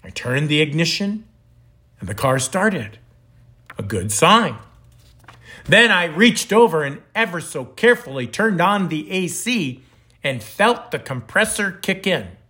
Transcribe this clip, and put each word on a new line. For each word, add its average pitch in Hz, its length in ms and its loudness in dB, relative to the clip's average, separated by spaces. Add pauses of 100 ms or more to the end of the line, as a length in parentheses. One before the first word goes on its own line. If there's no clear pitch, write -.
I 87 60 -18
turned 139 380 -2
the 151 120 2
ignition 165 640 -2 (720)
and 90 100 -12
the 98 60 -8
car 131 240 0
started. 180 600 -2 (800)
A - 60 -8
good 107 300 -4
sign. 180 420 4 (1080)
Then 220 260 6
I 180 140 2
reached 185 480 2
over 180 320 4
and 139 180 -8 (100)
ever 180 280 -2
so 139 240 -10
carefully 135 640 0
turned 196 320 -2
on 196 260 2
the 151 240 -6
A 185 160 -2
C 170 560 -4 (400)
and 131 180 -4
felt - 520 -2
the 147 80 -6
compressor 196 720 -2
kick 190 340 -6
in. 127 220 -2 (220)